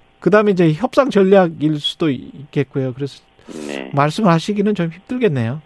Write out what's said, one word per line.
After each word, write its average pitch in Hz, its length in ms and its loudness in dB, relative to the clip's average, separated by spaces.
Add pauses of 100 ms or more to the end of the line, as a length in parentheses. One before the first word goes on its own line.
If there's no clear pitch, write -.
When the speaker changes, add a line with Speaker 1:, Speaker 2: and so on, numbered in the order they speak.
(200)
Speaker 1:
그다음에 208 320 2
이제 170 220 4
협상 254 360 0
전략일 170 720 2
수도 - 300 -4
있겠고요. 135 840 -6
그래서 135 300 -10 (440)
Speaker 2:
네. 143 260 -8
Speaker 1:
말씀하시기는 196 840 0
좀 170 160 -2
힘들겠네요. 156 760 -2